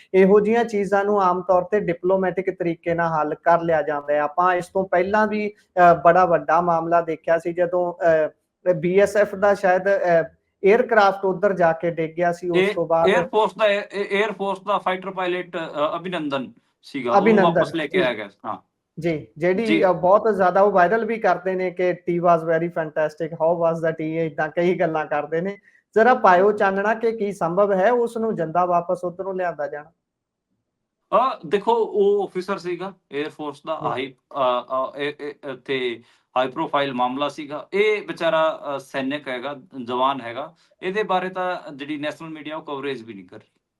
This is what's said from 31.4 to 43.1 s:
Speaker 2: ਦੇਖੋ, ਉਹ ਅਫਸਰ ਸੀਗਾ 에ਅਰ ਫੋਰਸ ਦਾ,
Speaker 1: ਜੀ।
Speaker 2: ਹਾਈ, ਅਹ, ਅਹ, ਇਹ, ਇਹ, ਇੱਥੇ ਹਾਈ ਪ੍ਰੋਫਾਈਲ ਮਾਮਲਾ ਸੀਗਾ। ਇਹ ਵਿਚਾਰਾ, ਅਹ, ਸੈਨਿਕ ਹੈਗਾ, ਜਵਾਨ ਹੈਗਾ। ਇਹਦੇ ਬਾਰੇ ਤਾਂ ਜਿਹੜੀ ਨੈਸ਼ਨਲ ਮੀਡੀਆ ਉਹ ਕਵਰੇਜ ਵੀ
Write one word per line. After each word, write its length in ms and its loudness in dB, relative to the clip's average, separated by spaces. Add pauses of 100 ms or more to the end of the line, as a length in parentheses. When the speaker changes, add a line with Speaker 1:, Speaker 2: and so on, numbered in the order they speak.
Speaker 2:
ਦੇਖੋ, 280 0
ਉਹ 540 0
ਅਫਸਰ 300 -6
ਸੀਗਾ 360 -10 (200)
에ਅਰ 160 -6
ਫੋਰਸ 360 -12
ਦਾ, 160 -6
Speaker 1:
ਜੀ। 60 -6
Speaker 2:
ਹਾਈ, 260 -6 (180)
ਅਹ, 60 -10
ਅਹ, 600 -2
ਇਹ, 200 -4
ਇਹ, 340 -12
ਇੱਥੇ 500 -6 (340)
ਹਾਈ 100 0
ਪ੍ਰੋਫਾਈਲ 460 -4
ਮਾਮਲਾ 360 -2
ਸੀਗਾ। 440 -12
ਇਹ 340 0
ਵਿਚਾਰਾ, 580 0
ਅਹ, 140 -6
ਸੈਨਿਕ 480 -6
ਹੈਗਾ, 280 -8 (280)
ਜਵਾਨ 380 -2
ਹੈਗਾ। 340 -12 (260)
ਇਹਦੇ 220 -4
ਬਾਰੇ 260 -2
ਤਾਂ 460 -8
ਜਿਹੜੀ 220 -10
ਨੈਸ਼ਨਲ 320 -10
ਮੀਡੀਆ 280 -12
ਉਹ 60 -12
ਕਵਰੇਜ 400 -8
ਵੀ 100 -16